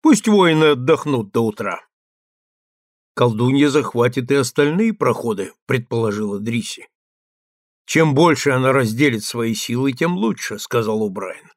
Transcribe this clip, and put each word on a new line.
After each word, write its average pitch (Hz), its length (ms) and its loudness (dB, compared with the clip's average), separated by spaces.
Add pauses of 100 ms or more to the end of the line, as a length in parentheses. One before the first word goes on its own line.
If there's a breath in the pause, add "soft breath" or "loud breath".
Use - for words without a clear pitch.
Пусть 302 260 4
воины 165 440 4
отдохнут 131 600 0
до 120 100 0
утра". 104 440 -6 (1300)
"Колдунья 127 560 2
захватит 123 600 -2
и 139 40 2
остальные 151 600 0
проходы", — 113 580 -4 (140)
предположила 107 720 -4
Дриси. 113 500 -8 (960)
"Чем 151 300 2
больше 156 340 4
она 131 240 2
разделит 120 500 0
свои 117 300 -4
силы, 127 400 -4
тем 170 240 -2
лучше", — 196 420 -4
сказал 110 480 -2
О'Брайен. 95 500 -12